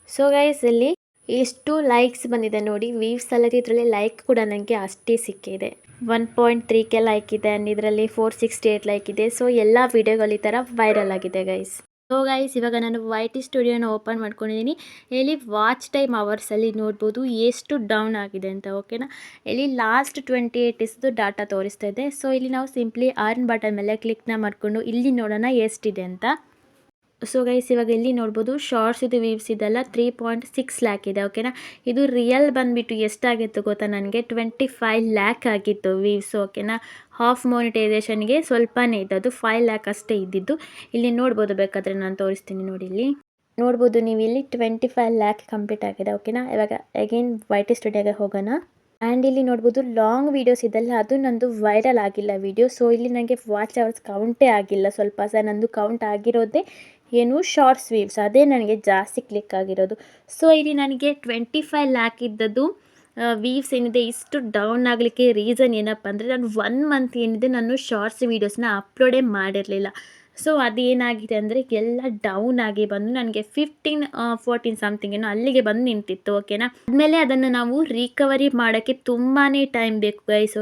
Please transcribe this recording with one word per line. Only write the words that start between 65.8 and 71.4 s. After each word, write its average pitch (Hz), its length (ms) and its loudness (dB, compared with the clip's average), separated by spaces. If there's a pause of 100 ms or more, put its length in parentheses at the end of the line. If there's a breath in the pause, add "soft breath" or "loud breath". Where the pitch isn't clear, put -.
ಅಂದರೆ, 208 200 -6
ನಾನು 247 200 -2 (160)
ಒನ್ 269 260 0
ಮಂತ್ 262 260 0
ಏನಿದೆ 226 400 0
ನಾನು 240 200 0
ಶಾರ್ಟ್ಸ್ 220 460 -4
ವೀಡಿಯೋಸ್ನ 226 420 -2 (160)
ಅಪ್ಲೋಡೇ 254 400 2
ಮಾಡಿರಲಿಲ್ಲ. 196 640 -2 (580 loud breath)
So 311 60 2 (160)
ಅದೇನಾಗಿದೆ 240 680 0
ಅಂದರೆ 214 260 0 (120)